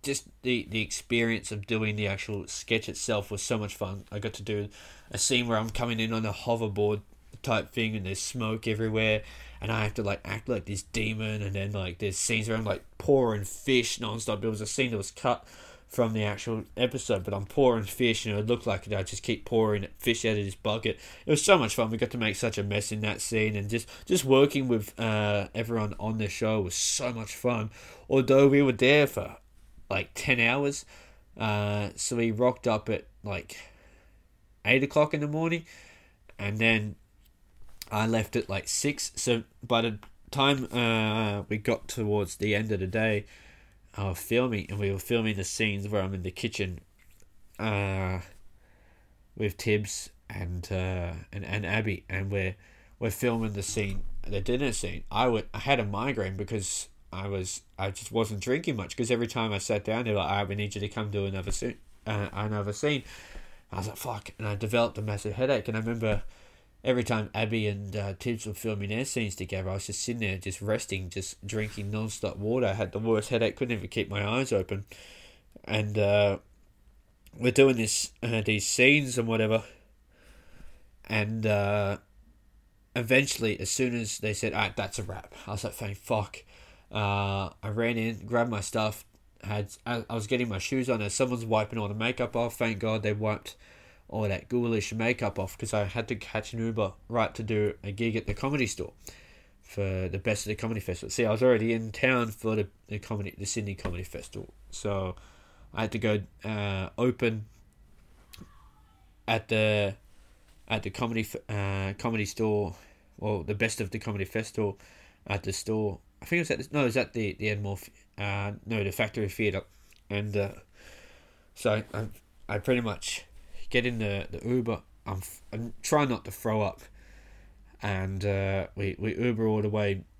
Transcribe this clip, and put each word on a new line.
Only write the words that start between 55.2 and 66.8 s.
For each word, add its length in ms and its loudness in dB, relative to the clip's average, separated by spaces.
would, 260 2
I 60 -4
had 180 4
a 60 0
migraine 520 -2
because 520 -4
I 160 -6
was, 340 -4
I 140 -2
just 180 -12
wasn't 300 0
drinking 360 0
much, 200 -6
'cause 160 0
every 160 2
time 240 0
I 60 0
sat 260 -2
down, 200 0
they 60 -2
were 60 2
like, 120 2
"All 100 2
right, 100 0
we 80 -4
need 180 -4
you 60 -4
to 80 -2
come 220 -4
do 140 0
another 280 -2
scene, 260 -2
uh, 260 -2
another 400 -2
scene." 320 0
I 60 -6
was 80 -4
like, 100 -8
"Fuck," 420 -8
and 80 -4
I 100 -2
developed 420 0
a 40 -4
massive 320 -4
headache, 340 0
and 80 -2
I 40 0
remember 440 0